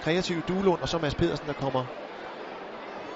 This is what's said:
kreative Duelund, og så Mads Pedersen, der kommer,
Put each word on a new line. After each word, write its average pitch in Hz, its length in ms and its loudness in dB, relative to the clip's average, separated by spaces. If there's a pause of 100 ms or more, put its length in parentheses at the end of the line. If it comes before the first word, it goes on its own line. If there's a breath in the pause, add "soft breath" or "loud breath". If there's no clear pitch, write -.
kreative 175 460 2
Duelund, 185 320 4
og 135 80 0
så 170 100 2
Mads 147 160 2
Pedersen, 165 320 2
der 147 60 -2
kommer, 135 320 0 (1300)